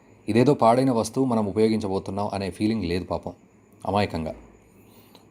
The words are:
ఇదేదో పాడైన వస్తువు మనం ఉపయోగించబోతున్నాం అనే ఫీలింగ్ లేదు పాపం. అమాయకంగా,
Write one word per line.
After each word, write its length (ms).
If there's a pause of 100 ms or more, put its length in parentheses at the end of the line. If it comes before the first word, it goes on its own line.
(280)
ఇదేదో 260
పాడైన 360
వస్తువు 340
మనం 220
ఉపయోగించబోతున్నాం 840
అనే 180
ఫీలింగ్ 340
లేదు 200
పాపం. 280 (540)
అమాయకంగా, 480 (960)